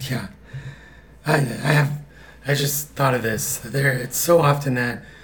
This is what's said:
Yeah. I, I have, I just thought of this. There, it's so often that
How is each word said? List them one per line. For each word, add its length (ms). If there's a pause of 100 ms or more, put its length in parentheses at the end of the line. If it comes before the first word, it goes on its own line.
(100)
Yeah. 180 (960)
I, 100
I 20
have, 640 (440)
I 80
just 360
thought 240
of 80
this. 360
There, 340
it's 240
so 240
often 340
that 280 (220)